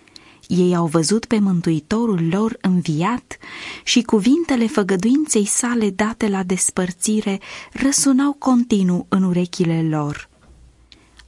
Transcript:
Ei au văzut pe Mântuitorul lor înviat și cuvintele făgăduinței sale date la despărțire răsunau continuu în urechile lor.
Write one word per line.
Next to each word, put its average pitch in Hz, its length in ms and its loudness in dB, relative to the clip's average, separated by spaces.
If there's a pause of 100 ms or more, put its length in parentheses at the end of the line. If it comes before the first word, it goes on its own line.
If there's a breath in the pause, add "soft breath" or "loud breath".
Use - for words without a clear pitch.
(480 loud breath)
Ei 180 260 2
au 170 120 0
văzut 165 380 0
pe 226 140 0
Mântuitorul 185 920 0
lor 220 300 -2
înviat 180 800 -2 (460 loud breath)
și - 180 2
cuvintele 240 640 2
făgăduinței 214 800 0
sale 233 460 -2
date 214 380 -2
la 190 140 -2
despărțire 190 1000 -2 (320 loud breath)
răsunau 277 600 2
continuu 220 760 2
în 190 140 0
urechile 175 680 0
lor. 147 380 -6 (1000 soft breath)